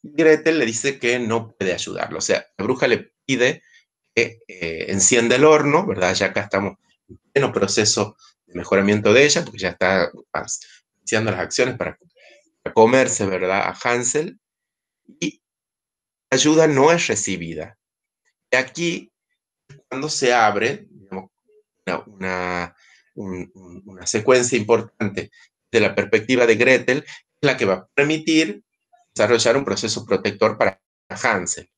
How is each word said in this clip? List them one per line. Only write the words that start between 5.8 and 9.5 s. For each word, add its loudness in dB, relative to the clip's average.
¿verdad? -2
Ya 0
acá -4
estamos -4
en -20
pleno 0
proceso 0
de -20
mejoramiento 2
de 8
ella, 0
porque -14